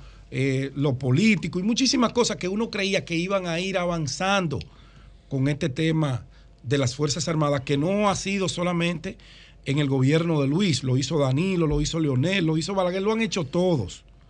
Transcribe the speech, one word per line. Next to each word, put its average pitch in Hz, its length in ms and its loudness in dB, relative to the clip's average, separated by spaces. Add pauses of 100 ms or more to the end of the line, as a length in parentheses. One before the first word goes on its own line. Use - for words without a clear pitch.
(320)
eh, 135 440 -2
lo 139 240 0
político 160 600 2
y 185 40 -2
muchísimas 240 500 2
cosas 226 240 0
que 180 100 -4
uno 220 220 -2
creía 190 340 0
que 170 120 -4
iban 185 320 0
a 165 120 -2
ir 190 200 -2
avanzando 175 800 0 (680)
con 135 200 0
este 147 220 -2
tema 156 560 0 (360)
de 131 160 0
las 127 180 0
Fuerzas 151 320 -2
Armadas, 147 340 0
que 139 160 -2
no 196 320 2
ha 180 60 2
sido 190 320 -2
solamente 175 680 -2 (480)
en 143 140 0
el 143 100 2
gobierno 147 520 4
de 135 60 2
Luis, 160 360 0
lo 127 140 2
hizo 156 200 -2
Danilo, 160 480 2
lo 147 160 2
hizo 156 180 -2
Leonel, 160 460 0
lo 160 120 2
hizo 170 180 -4
Balaguer, 185 260 0
lo 208 120 0
han 226 80 -2
hecho 208 240 -2
todos, 170 580 0 (260)